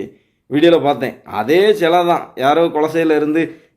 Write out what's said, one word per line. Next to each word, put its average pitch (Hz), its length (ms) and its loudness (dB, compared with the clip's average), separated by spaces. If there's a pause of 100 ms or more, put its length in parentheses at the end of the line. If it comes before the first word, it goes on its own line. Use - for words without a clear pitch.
(500)
வீடியோல 156 320 2
பார்த்தேன். 131 320 -4 (100)
அதே 156 500 0
சிலை 170 320 0
தான். 170 300 -2
யாரோ 147 300 0
குலசையில 156 500 -2
இருந்து 151 380 -2 (240)